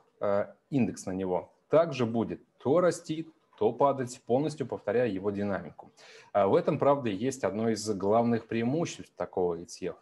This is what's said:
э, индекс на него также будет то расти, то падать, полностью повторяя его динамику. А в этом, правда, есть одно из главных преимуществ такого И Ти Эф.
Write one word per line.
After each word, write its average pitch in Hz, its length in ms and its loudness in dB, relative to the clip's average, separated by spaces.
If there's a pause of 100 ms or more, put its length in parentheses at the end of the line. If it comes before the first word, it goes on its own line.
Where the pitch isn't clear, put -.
(220)
э, 101 240 0 (240)
индекс 110 380 0
на 98 40 -6
него 92 400 -2 (180)
также 147 360 4
будет 110 380 -2 (160)
то 147 220 2
расти, 160 460 -2 (300)
то 110 160 2
падать, 131 520 0
полностью 139 400 0
повторяя 117 440 -2
его 98 220 -2
динамику. 98 600 -6 (400)
А 98 160 4
в 107 80 4
этом, 170 240 2
правда, 135 300 2
есть 117 340 -4
одно 110 260 0
из 107 200 -2
главных 110 580 2
преимуществ 117 720 -4
такого 90 380 -2
И 85 100 -12
Ти - 220 -10
Эф. 85 140 -6